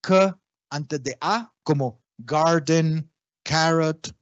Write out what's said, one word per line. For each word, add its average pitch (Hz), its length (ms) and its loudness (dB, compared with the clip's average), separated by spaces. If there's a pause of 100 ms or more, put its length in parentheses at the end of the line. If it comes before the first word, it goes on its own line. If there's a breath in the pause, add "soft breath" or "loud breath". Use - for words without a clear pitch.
K, 190 360 2 (320)
antes 147 320 -6
de 131 180 -6
A, 220 320 -4 (100)
como 139 400 -2 (160)
garden, 160 920 0 (340)
carrot 160 760 0